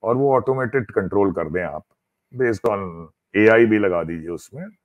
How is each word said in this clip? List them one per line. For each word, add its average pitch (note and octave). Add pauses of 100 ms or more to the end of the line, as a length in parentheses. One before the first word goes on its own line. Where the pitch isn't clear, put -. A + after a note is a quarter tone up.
और A2+
वो C3+
automated C3
control G2
कर E2
दें F2
आप, D2+ (500)
based A#2+
on F2+ (300)
एआई A2+
भी G#2+
लगा F#2
दीजिए E2
उसमें। G#2 (180)